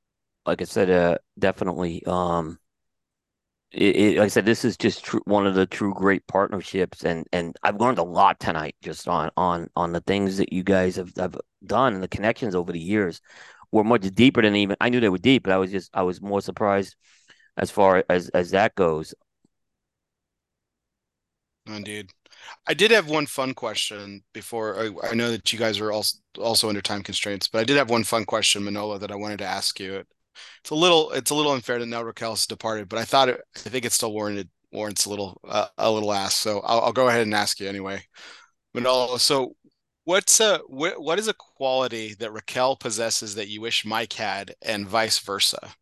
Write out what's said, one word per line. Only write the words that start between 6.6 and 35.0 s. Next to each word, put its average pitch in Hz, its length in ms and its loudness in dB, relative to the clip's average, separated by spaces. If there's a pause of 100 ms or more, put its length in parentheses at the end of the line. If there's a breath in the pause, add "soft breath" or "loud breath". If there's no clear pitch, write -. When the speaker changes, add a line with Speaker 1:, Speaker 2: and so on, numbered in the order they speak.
Speaker 1:
and, 82 280 -2
and 85 300 -4
I've 104 140 0
learned 113 220 2
a 85 40 2
lot 90 380 4
tonight 78 420 -4
just 82 240 -12
on, 80 300 -2
on, 85 400 0
on 85 160 0
the 87 80 -2
things 95 380 0
that - 140 -2
you 90 120 -2
guys 92 320 2
have, 90 200 -8
have 90 200 -6 (280)
done 110 300 2
and 95 80 -6
the 90 60 -6
connections 104 480 -2
over 87 160 -2
the 85 80 -6
years 90 400 -2 (500 loud breath)
were 107 140 6
much 113 180 4 (100)
deeper 120 300 8
than 104 140 6
even, 101 240 2
I 117 80 2
knew 123 100 2
they 117 100 4
were 92 100 2
deep, 120 260 4
but 95 80 2
I 95 60 4
was 95 120 0
just, 95 240 -6
I 98 80 0
was 90 180 -2
more 101 200 0
surprised 98 560 -2 (600 soft breath)
as - 140 -2
far 95 380 6
as, 90 220 2
as 90 200 0
that 98 240 2
goes. 80 400 0 (2500)
Speaker 2:
Indeed. 104 440 -12 (560 loud breath)
I 160 80 0
did 196 160 4
have 202 180 6
one 151 180 0
fun 131 280 -4
question 101 800 -8
before. 110 480 -6
I, 107 300 -6
I - 40 -2
know 117 160 0
that 113 220 -4
you 113 80 -6
guys 110 180 0
are 107 140 -4
also, 104 260 -2 (220)
also 113 280 0
under 101 120 -2
time 101 240 -6
constraints, 101 420 -6
but 110 140 -2
I 113 40 2
did 135 120 2
have 131 140 2
one 117 120 4
fun 110 220 0
question, 104 400 0
Manolo, 101 340 -6
that 98 140 -10
I - 20 -8
wanted 104 260 -8
to 104 40 -8
ask 95 340 -4
you. 95 240 -8 (600 loud breath)
It's - 80 -12
a 156 40 -4
little, 160 360 4
it's 127 200 -4
a 147 40 0
little 151 180 0
unfair 123 260 -4
that 120 80 -6
now 117 160 -8
Raquel 113 280 -8
has 107 160 -4
departed, 107 420 -6
but 110 100 -6
I 113 60 -4
thought 135 240 2
it, 123 120 -2 (160)
I - 120 -12
think 120 160 -6
it 117 80 -4
still 113 200 -2
warranted, 104 360 -6 (240)
warrants 104 320 -4